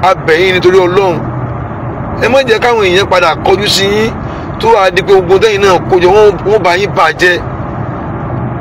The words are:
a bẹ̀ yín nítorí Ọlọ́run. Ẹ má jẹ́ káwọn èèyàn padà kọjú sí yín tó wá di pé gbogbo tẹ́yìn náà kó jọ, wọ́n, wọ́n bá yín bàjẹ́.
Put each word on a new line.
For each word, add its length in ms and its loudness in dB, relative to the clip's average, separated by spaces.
a 120 2
bẹ̀ 240 0
yín 160 2
nítorí 240 2
Ọlọ́run. 380 2
Ẹ 80 0
má 140 2
jẹ́ 160 0
káwọn 260 0
èèyàn 220 2
padà 280 2
kọjú 320 0
sí 180 0
yín 260 0
tó 80 0
wá 220 4
di 120 0
pé 120 0
gbogbo 240 4
tẹ́yìn 240 0
náà 160 4
kó 100 4
jọ, 100 4
wọ́n, 220 6
wọ́n 160 2
bá 140 0
yín 180 -2
bàjẹ́. 440 2